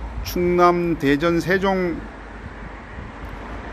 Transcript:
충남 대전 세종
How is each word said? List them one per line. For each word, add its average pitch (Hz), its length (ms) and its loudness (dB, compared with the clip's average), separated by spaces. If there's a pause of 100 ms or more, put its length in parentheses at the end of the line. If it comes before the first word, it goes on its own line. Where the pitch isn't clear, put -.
(240)
충남 175 720 4
대전 151 440 4
세종 185 560 2 (1800)